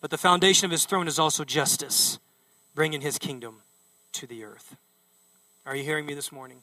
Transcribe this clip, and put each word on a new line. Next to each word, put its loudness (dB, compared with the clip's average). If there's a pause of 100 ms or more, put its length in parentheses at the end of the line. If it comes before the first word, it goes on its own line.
But -6
the -4
foundation 6
of -2
his 2
throne 0
is -2
also 2
justice, 0 (560)
bringing 0
his -4
kingdom -10 (500)
to -10
the -14
earth. -20 (880)
Are -8
you -4
hearing -2
me -8
this -8
morning? -18